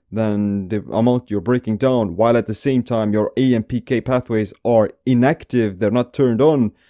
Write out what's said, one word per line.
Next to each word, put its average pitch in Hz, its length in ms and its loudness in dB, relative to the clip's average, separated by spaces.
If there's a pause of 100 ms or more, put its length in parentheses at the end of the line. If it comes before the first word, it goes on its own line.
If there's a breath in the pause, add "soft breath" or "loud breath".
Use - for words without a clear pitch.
(120)
than 101 580 -2
the 107 220 -4
amount 120 380 0
you're 101 120 -2
breaking 120 360 -2
down, 117 380 0
while 117 200 2
at 113 120 -2
the 110 80 -6
same 131 260 0
time 110 320 -2
your 107 240 0
A 131 160 2
M 113 100 0
P 120 180 -6
K 117 200 -4
pathways 117 500 -2 (140)
are 113 240 4 (160)
inactive, 123 720 0
they're 104 140 0
not 123 200 -2
turned 123 300 0
on, 139 300 2 (180)